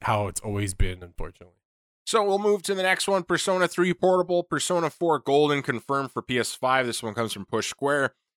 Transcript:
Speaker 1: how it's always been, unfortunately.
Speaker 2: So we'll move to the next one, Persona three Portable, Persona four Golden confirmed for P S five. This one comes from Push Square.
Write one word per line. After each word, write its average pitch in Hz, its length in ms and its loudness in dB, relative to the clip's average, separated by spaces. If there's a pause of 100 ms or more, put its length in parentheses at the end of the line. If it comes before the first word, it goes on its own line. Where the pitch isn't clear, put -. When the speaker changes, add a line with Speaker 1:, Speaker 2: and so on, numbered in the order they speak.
Speaker 1:
how 104 260 0
it's - 120 -8
always 101 340 -4
been, 92 280 0
unfortunately. 87 520 -14 (520)
Speaker 2:
So 220 180 2
we'll 196 140 0
move 208 240 2
to 202 120 -2
the 185 100 -4
next 185 240 0
one, 190 160 0
Persona 180 420 0
three 180 260 0
Portable, 180 520 2
Persona 165 460 -2
four 165 280 0
Golden 143 420 4
confirmed 135 520 -4
for 117 100 -4
P 127 160 -2
S 113 160 -2
five. 131 320 2
This 113 160 -6
one 110 120 -8
comes 113 180 -2
from 98 140 -10
Push 110 220 -2
Square. 139 460 -2 (220)